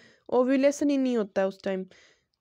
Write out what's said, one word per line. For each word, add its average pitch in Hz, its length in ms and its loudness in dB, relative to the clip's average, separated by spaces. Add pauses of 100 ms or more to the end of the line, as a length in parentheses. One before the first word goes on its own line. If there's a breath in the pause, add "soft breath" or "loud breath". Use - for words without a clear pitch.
(300 soft breath)
ओव्यूलेशन 269 600 2
ही 285 80 0
नहीं 254 200 0
होता 208 240 -2
है 190 60 0
उस 196 160 -8
टाइम, 190 220 -4 (560 soft breath)